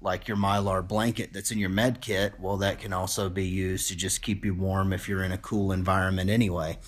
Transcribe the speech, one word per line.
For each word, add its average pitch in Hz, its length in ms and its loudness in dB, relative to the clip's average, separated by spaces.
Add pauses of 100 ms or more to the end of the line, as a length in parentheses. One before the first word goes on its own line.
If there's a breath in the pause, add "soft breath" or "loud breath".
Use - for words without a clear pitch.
like 92 260 -2
your 107 80 -2
Mylar 98 500 2
blanket 107 460 0
that's 98 180 -4
in 110 80 -2
your 95 120 0
med 120 320 2
kit. 101 360 0
Well, 95 200 -2
that 98 200 2
can 98 140 -8
also 92 380 -2
be 95 160 -2
used 92 420 0
to 95 80 -6
just 90 260 -2
keep 101 220 -2
you 101 100 0
warm 95 380 2
if 87 160 -4
you're 95 160 0
in 92 80 -2
a 92 60 -4
cool 98 340 0
environment 92 580 2
anyway. 87 580 2